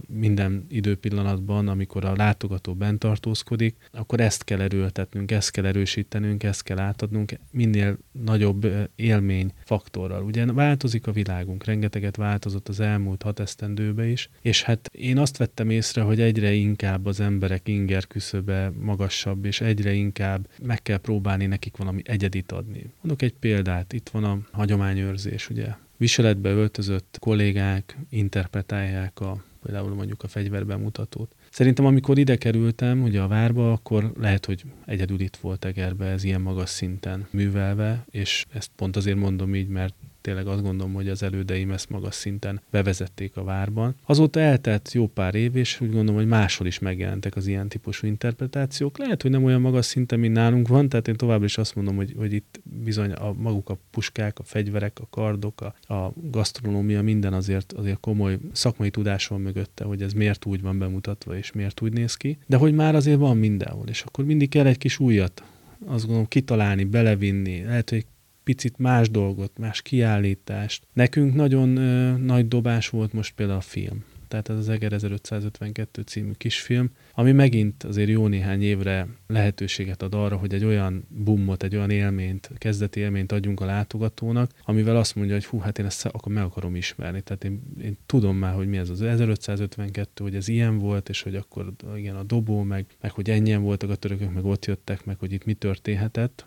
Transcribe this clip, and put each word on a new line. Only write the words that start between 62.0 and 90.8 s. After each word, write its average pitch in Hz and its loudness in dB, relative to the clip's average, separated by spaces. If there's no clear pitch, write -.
ki. 147 -4
De 135 4
hogy 151 6
már 156 4
azért 147 6
van 135 6
mindenhol, 107 0
és 113 -6
akkor - -6
mindig 143 4
kell 143 4
egy 127 6
kis - -2
újat, 104 4
azt 120 -4
gondolom, 113 2
kitalálni, 107 2
belevinni, 98 2
lehet, 117 0
hogy 113 -2
picit 127 -2
más 123 4
dolgot, 98 -2
más 110 -6
kiállítást. 104 0
Nekünk 131 4
nagyon, 131 4
ö, 127 2
nagy 127 4
dobás 117 2
volt 110 -2
most 107 -4
például 98 0
a 95 -2
film. 98 -8
Tehát 107 -4
ez 110 -2
az 110 -2
Eger 107 0
ezerötszázötvenkettő 104 -6
című 104 -6
kisfilm, 120 -2
ami 123 8
megint 117 4
azért 101 0
jó 110 4
néhány 98 0
évre 95 0
lehetőséget 98 -2
ad 95 -4
arra, 104 0
hogy 95 -4
egy 98 0
olyan 98 0
boomot, 101 2
egy 98 -2
olyan 101 0
élményt, 98 0
kezdeti 104 -2
élményt 101 -2
adjunk 101 -2
a 95 -2
látogatónak, 113 -2
amivel 110 4
azt 113 2
mondja, 101 0
hogy 101 -2
hú, 117 -4
hát 101 -4
én 104 -2
ezt - -6
akkor 110 -6
meg 107 0
akarom 90 -4
ismerni. 87 -6
Tehát 95 -8
én, 101 -6
én 107 -8
tudom 101 2
már, 95 0
hogy 95 -2
mi 101 -2
ez 90 -4
az 90 -6
ezerötszázötvenkettő, 104 -2
hogy 98 -6
ez 95 -4
ilyen 113 2
volt, 101 -2